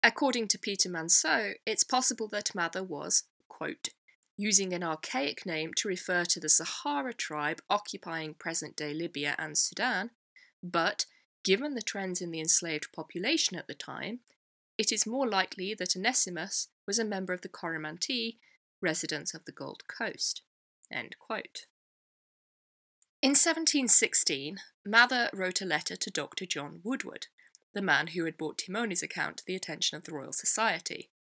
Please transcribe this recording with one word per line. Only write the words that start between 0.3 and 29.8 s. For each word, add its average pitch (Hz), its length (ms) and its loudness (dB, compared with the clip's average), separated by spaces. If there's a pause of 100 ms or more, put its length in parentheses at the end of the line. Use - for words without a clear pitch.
to - 100 2
Peter 196 300 0
Manseau, 180 640 2 (120)
it's 220 200 2
possible 247 480 2
that 208 200 -2
Mather 175 300 -2
was, 156 400 0 (240)
quote, - 440 -6 (440)
"using 196 380 4
an 175 100 -2
archaic 175 640 -2
name 160 300 -4
to - 120 0
refer 180 380 0
to 170 160 0
the 156 80 -4
Sahara 269 640 2
tribe 151 560 -4
occupying 165 640 -2
present-day 151 600 -4
Libya 147 440 -2
and 156 200 -4
Sudan, 220 540 0 (500)
but, 175 440 0 (380)
given 247 300 2
the 240 80 -4
trends 190 400 -4
in 175 80 -6
the 160 100 -4
enslaved 160 520 2
population 185 680 -2
at 147 80 -8
the - 80 -10
time, 139 460 -8 (580)
it 214 140 4
is 220 160 2
more 254 200 0
likely 196 460 0
that 185 220 0
Onesimus 185 720 0 (180)
was 208 140 0
a 226 40 2
member 190 300 -2
of 180 80 -4
the 190 80 -10
Coromantee, 175 880 -4 (420)
residents 156 540 -2
of 151 120 -12
the 151 60 -12
Gold - 360 -12
Coast," - 560 -4 (480)
end - 260 -8
quote. - 480 -10 (1600)
In 269 100 6
seventeen 311 540 4
sixteen, 156 720 4 (260)
Mather 240 480 6
wrote 185 280 -2
a 196 40 -6
letter 160 300 -2
to - 160 -4
Doctor - 340 -4
John 156 380 -6
Woodward, - 420 -6 (480)
the 202 80 -2
man 156 260 4
who 165 180 -2
had 160 120 -4
brought 156 220 -4
Timone's 196 420 -2
account - 360 -4
to - 80 -14
the 180 100 -4
attention 160 420 -4